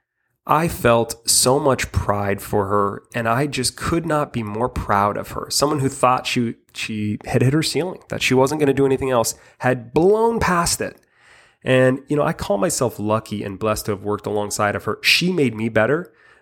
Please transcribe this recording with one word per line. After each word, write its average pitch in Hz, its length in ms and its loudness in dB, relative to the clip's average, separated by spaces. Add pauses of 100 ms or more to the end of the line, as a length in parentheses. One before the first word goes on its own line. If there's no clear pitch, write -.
(460)
I 160 200 2
felt 117 640 0
so 131 320 2
much 135 320 0
pride 101 480 -2
for 101 260 0
her, 101 360 0 (120)
and 113 140 -2
I 127 180 0
just 127 300 -4
could 165 300 -2
not 151 260 -2
be 120 100 -4
more 107 260 -4
proud 101 480 0
of - 160 -8
her. - 180 -8
Someone 147 300 0
who 135 80 0
thought 127 380 0
she, 117 280 -2 (200)
she 107 520 -6
had - 160 0
hit 127 100 4
her 156 100 2
ceiling, 160 460 -4
that 110 140 -6
she - 120 2
wasn't 135 260 4
gonna 139 120 4
do 139 140 4
anything 131 240 0
else, 117 240 2 (240)
had 123 340 -2
blown 214 480 2
past 175 400 0
it. - 180 -8 (680)
And, 131 440 4
you 147 80 0
know, 143 80 0
I 156 80 0
call 202 260 -4
myself 160 400 -2
lucky 107 460 -2
and 101 120 -8
blessed 107 300 -2
to 107 60 -2
have 98 100 -6
worked 104 240 -4
alongside 104 480 -2
of 101 100 -6
her. 107 160 -4
She - 320 2
made 139 220 2
me 110 140 -4
better. 117 440 0 (300)